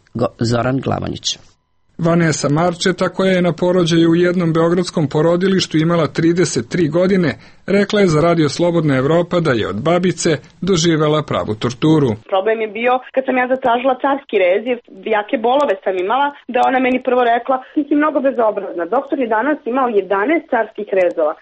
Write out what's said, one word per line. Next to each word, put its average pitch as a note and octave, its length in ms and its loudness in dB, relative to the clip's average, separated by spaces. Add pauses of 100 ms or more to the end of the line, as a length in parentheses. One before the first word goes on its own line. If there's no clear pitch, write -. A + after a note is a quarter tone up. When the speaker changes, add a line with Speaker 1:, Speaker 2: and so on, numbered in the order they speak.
(140)
Speaker 1:
Go-, A#2 240 -2
Zoran A#2+ 420 -2
Glavanić. - 580 -6 (600)
Speaker 2:
Vanessa E3 500 0
Marčeta, F3 600 -2
koja F#3+ 240 0
je F3+ 100 2
na F3 100 0
porođaju E3+ 580 2
u E3+ 160 4
jednom F3 260 0
beogradskom E3+ 560 0
porodilištu F3 680 0
imala E3 300 2
trideset E3 640 0
tri E3+ 200 0
godine, F3+ 420 2 (360)
rekla G3+ 340 2
je F#3 140 4
za D3+ 60 4
Radio E3 280 2
Slobodna E3+ 480 0
Evropa E3 440 0
da D#3 200 0
je F#2 80 -2
od G2 100 -4 (100)
babice F3 420 0 (300)
doživela D#3+ 600 2 (100)
pravu G#2 240 -2
torturu. C#3 560 2 (220)
Speaker 3:
Problem G#3+ 280 0
je G#3+ 180 -6
bio B3 160 2 (200)
kad C4 100 0
sam B3+ 120 -2
ja B3+ 180 0
zatražila B3+ 480 0
carski C#4 420 -2
rez, G3+ 260 2
jer A#3+ 80 -2 (360)
jake G#3 220 -2 (120)
bolove C#4 260 2 (100)
sam F#3+ 100 -2 (100)
imala, C4 240 0 (260)
da B3 40 0 (100)
ona C4 180 0
meni B3+ 120 0 (100)
prvo B3 140 2 (100)
rekla: A#3+ 240 0 (180)
"Ti D#4 140 0
si D#4+ 60 0
mnogo D4+ 240 0 (100)
bezobrazna. G#3+ 560 -2 (120)
Doktor C#4 220 -2
je A3+ 180 -2
danas C#4+ 220 0 (120)
imao B3+ 180 0 (100)
jedanaest G3+ 540 -2
carskih G#3+ 360 -4 (120)
rezova. E3+ 420 0